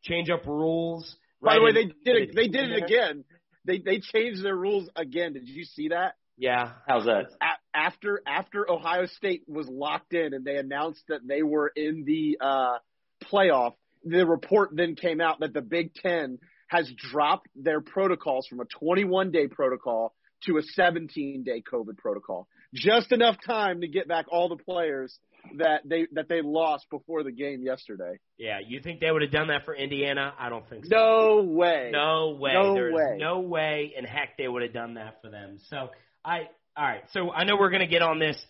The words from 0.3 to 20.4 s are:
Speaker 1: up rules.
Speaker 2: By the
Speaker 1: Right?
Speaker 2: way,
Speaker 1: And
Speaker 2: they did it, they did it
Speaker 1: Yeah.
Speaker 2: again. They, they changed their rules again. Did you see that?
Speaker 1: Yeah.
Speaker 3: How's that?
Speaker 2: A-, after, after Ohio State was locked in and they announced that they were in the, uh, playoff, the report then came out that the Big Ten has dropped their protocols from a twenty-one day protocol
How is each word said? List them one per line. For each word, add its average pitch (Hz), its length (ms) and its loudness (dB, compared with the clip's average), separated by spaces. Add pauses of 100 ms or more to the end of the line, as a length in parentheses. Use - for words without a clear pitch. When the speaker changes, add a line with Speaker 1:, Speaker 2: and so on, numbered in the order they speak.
Speaker 1:
up 170 160 -2
rules. 165 680 -4 (240)
Speaker 2:
By 220 140 6
the 226 60 10
Speaker 1:
Right? 220 140 8
Speaker 2:
way, 226 80 6
Speaker 1:
And 185 80 -2
Speaker 2:
they 247 220 0
did 226 180 6
it, - 40 -18
they 226 140 4
did 254 220 0
it 233 100 -2
Speaker 1:
Yeah. 170 40 -4
Speaker 2:
again. 175 400 2 (420)
They, 185 120 0
they 190 200 0
changed 214 460 -2
their 196 120 -2
rules 190 380 -2
again. 165 380 -4
Did 127 160 -14
you 143 160 -14
see 151 240 -8
that? 180 280 -2 (200)
Speaker 1:
Yeah. 123 360 0 (140)
Speaker 3:
How's 117 200 2
that? 104 200 2 (140)
Speaker 2:
A-, 156 360 -2
after, 180 500 -2
after 180 440 -4
Ohio 175 360 0
State 180 420 -6
was 151 200 -8
locked 143 440 -6
in 160 220 0
and 131 100 -8
they 139 120 -2
announced 143 520 -4
that 147 180 -4
they 139 160 0
were 147 320 2
in 156 300 -4
the, 151 360 0
uh, 131 380 2 (540)
playoff, 151 400 4 (320)
the 175 220 4
report 185 480 4
then 165 220 -2
came 165 260 -2
out 165 180 0
that 156 140 -4
the 147 80 -2
Big 170 320 -4
Ten 156 440 -2 (300)
has 156 240 0 (180)
dropped 147 460 2
their 151 240 0
protocols 160 680 -2
from 123 140 -14
a 120 60 -8
twenty-one 185 640 0
day 151 180 2
protocol 123 640 -2 (320)